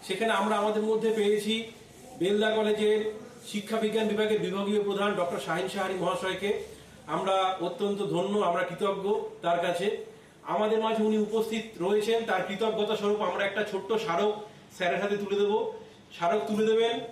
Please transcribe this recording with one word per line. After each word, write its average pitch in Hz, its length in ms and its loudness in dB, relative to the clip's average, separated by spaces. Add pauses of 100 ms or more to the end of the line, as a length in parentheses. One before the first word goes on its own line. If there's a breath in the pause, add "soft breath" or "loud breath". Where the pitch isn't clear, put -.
সেখানে 214 260 0
আমরা 214 220 2
আমাদের 214 280 0
মধ্যে 220 300 2
পেয়েছি 208 580 0 (480)
বেলদা 208 320 2
কলেজের 214 680 2 (280)
শিক্ষা 208 300 -4
বিজ্ঞান 214 300 2
বিভাগের 214 320 2
বিভাগীয় 202 440 0
প্রধান 196 320 0
ডক্টর 170 240 -2
শাহিন 170 300 -2
সাহারি 190 240 -4
মহাশয়কে। 185 720 -2 (440 loud breath)
আমরা 185 540 0
অত্যন্ত 202 380 -2 (140)
ধন্য, 196 240 2
আমরা 180 260 2
কৃতজ্ঞ 180 420 -2 (360)
তার 170 240 2
কাছে। 180 400 -2 (380 loud breath)
আমাদের 214 360 2
মাঝে 220 240 2
উনি 214 140 4
উপস্থিত 214 460 0 (160)
রয়েছেন, 214 460 2
তার 185 220 0
কৃতজ্ঞতা 214 480 0
স্বরূপ 208 260 0
আমরা 190 240 -2
একটা 202 180 -2
ছোট্ট 190 300 -4
স্মারক 202 400 0 (440 loud breath)
স্যারের 175 240 0
হাতে 202 160 0
তুলে 202 240 -2
দেব। 202 120 4 (640 loud breath)
স্মারক 190 320 2
তুলে 214 240 2
দেবেন 233 280 4 (120)